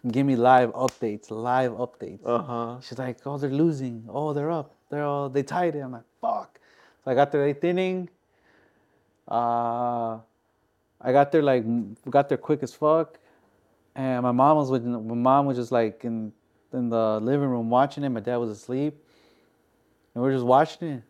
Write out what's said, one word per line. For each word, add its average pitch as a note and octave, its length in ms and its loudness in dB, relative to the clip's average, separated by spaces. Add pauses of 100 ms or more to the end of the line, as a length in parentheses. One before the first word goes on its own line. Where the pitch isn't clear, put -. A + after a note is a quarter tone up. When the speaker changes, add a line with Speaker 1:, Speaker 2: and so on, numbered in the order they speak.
Speaker 1:
give B2+ 200 0
me C3+ 100 2
live B2 380 6
updates, A#2 560 -4
live B2 420 -2
updates." G2+ 540 -10
Speaker 2:
Uh-huh. A#2+ 540 -4
Speaker 1:
She's B2 180 -14
like, B2+ 280 -8
"Oh, C#3+ 120 -8
they're C#3 120 -4
losing. C3+ 580 -2
Oh, D3+ 260 -4
they're D3 160 -2
up. D#3+ 220 -6 (180)
They're D3 140 -4
all, C#3+ 260 -2
they C#3 120 0
tied E3+ 340 -2
it." D3 40 -6
I'm C3 120 -10
like, A#2 120 -16 (160)
"Fuck." - 380 -6 (460)
So C3 60 -4
I B2+ 40 2
got C#3+ 180 4
there C#3+ 140 2
eighth C#3+ 180 -2
inning. F#3 460 -2 (1160)
Uh, A#2 920 -2 (840)
I B2+ 120 -2
got C#3+ 200 6
there, D#3+ 100 4
like, C3 220 2
m-, A2+ 320 -2 (140)
got C#3 180 4
there C#3 100 0
quick D3+ 240 -2
as B2+ 120 -10
fuck. D#3 440 2 (760)
And C3 280 -2
my B2 100 2
mom C3+ 260 6
was C3+ 120 0
with, B2+ 140 0
my A#2 300 -6
mom C3 320 4
was C3 100 -2
just, B2 160 -4
like, A2+ 320 0
in, A2 280 -6 (420)
in A#2+ 160 -2
the A2 320 0
living C#3 260 0
room A#2 220 -2
watching C#3 340 2
it. C3+ 60 -4
My A#2 100 -4
dad B2 160 -4
was A#2+ 140 -4
asleep. C3 440 -6 (1200)
And A#2+ 80 -4
we C3 60 2
were C3+ 60 2
just B2 120 0
watching D3+ 420 4
it. C3 220 -8